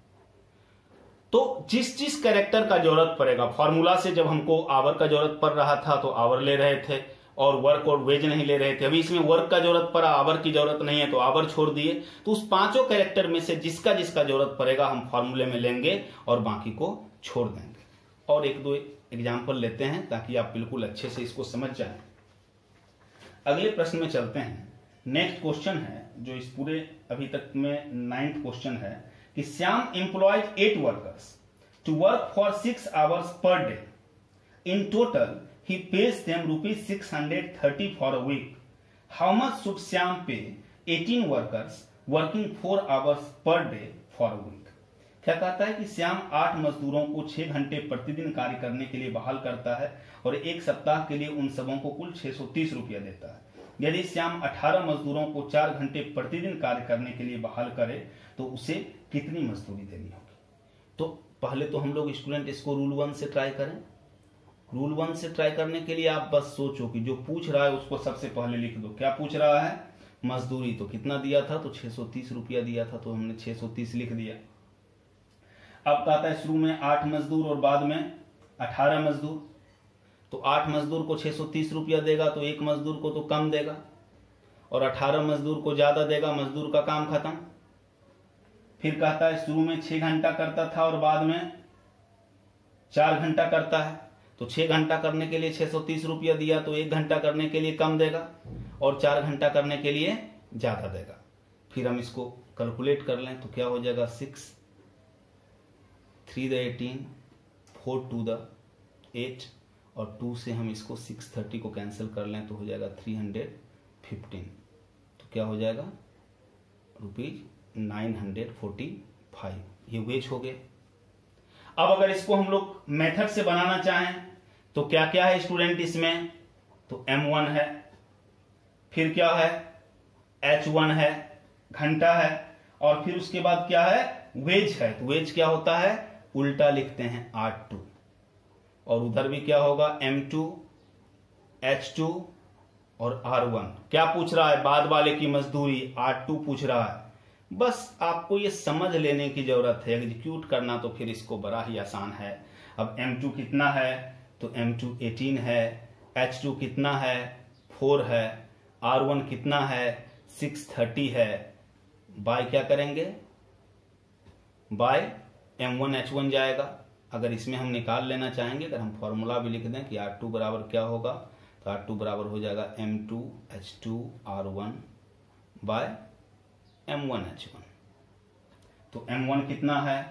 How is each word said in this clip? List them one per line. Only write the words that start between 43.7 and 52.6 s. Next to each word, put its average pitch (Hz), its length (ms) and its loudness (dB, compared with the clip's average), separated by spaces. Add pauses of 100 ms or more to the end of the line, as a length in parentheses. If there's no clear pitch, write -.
for 113 120 2
a 101 100 -8
week? 92 300 -16 (540)
क्या 165 100 2
कहता 185 300 0
है 214 100 0
कि 214 100 -6
श्याम - 480 -4
आठ 165 240 2
मजदूरों 147 500 -2
को 151 220 -4
छह 160 240 -6
घंटे 143 260 -2
प्रतिदिन 147 540 -6
कार्य 127 280 -4
करने 127 240 -6
के 127 140 -8
लिए 131 120 -6
बहाल 127 280 -4
करता 120 380 -4
है 139 160 -4 (340)
और 139 80 0
एक 165 280 -6
सप्ताह 151 420 0
के 147 140 -4
लिए 147 100 -4
उन 147 200 -2
सबों 135 300 -4
को 143 120 -6
कुल 170 220 -8
छह 135 200 -8
सौ 127 140 -10
तीस 156 260 -2